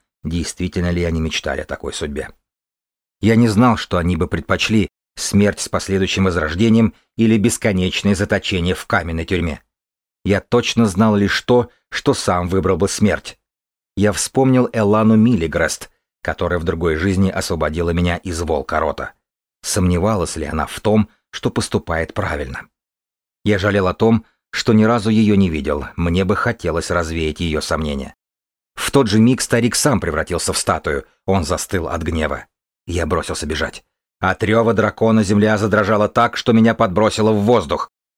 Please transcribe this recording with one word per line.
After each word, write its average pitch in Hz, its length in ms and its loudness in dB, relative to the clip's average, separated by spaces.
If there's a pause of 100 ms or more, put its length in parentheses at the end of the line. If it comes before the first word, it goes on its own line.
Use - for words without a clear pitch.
(240)
действительно 87 640 -4
ли 87 140 -2
они 82 160 -2
мечтали 76 400 -4
о - 60 -10
такой - 260 -8
судьбе. 71 380 -8 (880)
Я 110 160 4
не 117 120 6
знал, 110 280 4
что - 220 -4
они 87 180 0
бы 87 100 -2
предпочли 92 640 -2 (260)
смерть 101 460 0
с - 80 -8
последующим 95 560 -2
возрождением 95 720 2 (220)
или 113 220 4
бесконечное 101 760 0
заточение 92 600 -2
в - 120 -10
каменной 82 400 -2
тюрьме. 87 360 -4 (640)
Я 95 160 2
точно 117 460 2
знал 104 280 2
лишь 101 280 0
то, 123 280 2 (200)
что - 240 -2
сам 90 340 -2
выбрал 92 280 0
бы 92 120 0
смерть. - 500 -2 (580)
Я 101 160 2
вспомнил 127 600 2
Элану 110 440 4
Миллигрест, 82 720 0 (320)
которая 87 360 -4
в 80 60 -6
другой 82 320 -2
жизни 95 320 2
освободила 85 640 -2
меня 87 260 0
из 85 240 -8
волка 78 400 -4
рота. 71 320 -6 (500)
Сомневалась 90 760 -2
ли 76 100 -8
она 73 200 -4
в - 140 -14
том, 107 300 2 (200)
что - 200 -6
поступает 82 640 -4
правильно? 73 540 -8 (760)
Я 104 140 2
жалел 98 300 0
о 87 60 -2
том, 113 300 2 (260)
что - 220 0
ни 107 120 6
разу 113 260 2
ее 107 240 4
не 98 160 4
видел, 73 360 -4 (100)
мне 85 280 0
бы 98 120 0
хотелось 85 540 -4
развеять 82 500 -2
ее 78 200 -2
сомнения. 73 540 -6 (600)
В - 160 -8
тот 139 180 2
же 104 100 2
миг 120 220 4
старик 120 340 0
сам 135 260 0
превратился 80 520 -4
в - 60 -6
статую, 78 460 -4 (220)
он 95 180 0
застыл 82 440 -4
от 80 140 -6
гнева. 78 440 -4 (400)
Я 85 200 -4
бросился 78 400 -4
бежать. 76 380 -6 (360)
От 95 220 -2
рева 110 300 2
дракона 110 520 2
земля 104 340 2
задрожала 104 500 2
так, 117 280 0
что - 160 0
меня 113 220 6
подбросило 107 580 2
в 104 100 2
воздух. 110 480 0 (280)